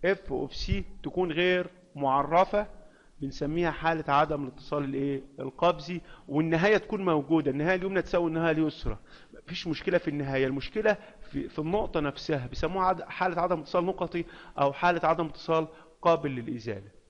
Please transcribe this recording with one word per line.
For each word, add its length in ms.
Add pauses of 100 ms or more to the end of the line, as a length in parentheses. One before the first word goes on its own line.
F 260
of 360
C 40 (320)
تكون 280
غير 380 (260)
معرفة 720 (520)
بنسميها 520
حالة 420
عدم 300
الاتصال 400
الإيه؟ 400 (160)
القفزي، 640 (260)
والنهاية 500
تكون 280
موجودة، 460
النهاية 240
اليمنى 260
تساوي 260
النهاية 240
اليسرى، 460 (360)
مفيش 340
مشكلة 300
في 100
النهاية، 400
المشكلة 500 (340)
في، 180
في 100
النقطة 400
نفسها، 480
بيسموها 380
عد-، 160
حالة 400
عدم 180
اتصال 260
نقطي 400 (340)
أو 140
حالة 340
عدم 180
اتصال 420 (340)
قابل 300
للإزالة. 600 (180)